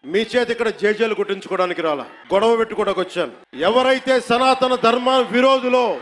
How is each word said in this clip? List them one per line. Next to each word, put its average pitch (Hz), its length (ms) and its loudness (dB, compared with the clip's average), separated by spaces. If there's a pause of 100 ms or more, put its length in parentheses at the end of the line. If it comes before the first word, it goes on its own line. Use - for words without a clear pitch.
(120)
మీ 202 80 2 (100)
చేతి 233 220 0
ఇక్కడ 226 160 -2 (120)
జేజేలు 214 360 0
కొట్టించుకోవడానికి 185 720 -4
రాలా, 143 180 -4 (260)
గొడవ 220 300 2
పెట్టుకోవడానికి 208 420 -2
వచ్చాను. 170 300 -6 (360)
ఎవరైతే 254 440 2 (160)
సనాతన 254 460 2 (120)
ధర్మ 247 220 2 (260)
విరోధులో 254 500 2 (160)